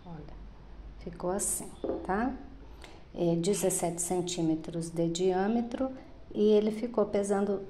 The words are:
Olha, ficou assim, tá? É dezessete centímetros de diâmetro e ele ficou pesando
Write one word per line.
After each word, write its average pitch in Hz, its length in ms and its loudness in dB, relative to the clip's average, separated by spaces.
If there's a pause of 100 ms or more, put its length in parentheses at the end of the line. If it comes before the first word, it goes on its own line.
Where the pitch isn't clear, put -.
Olha, 160 320 -12 (600)
ficou 180 320 -4
assim, - 380 -2 (360)
tá? 233 300 0 (800)
É 170 220 4
dezessete 175 640 2
centímetros 170 880 0
de 170 180 2
diâmetro 196 800 2 (440)
e 214 160 6
ele 214 200 8
ficou 214 360 2
pesando 202 640 2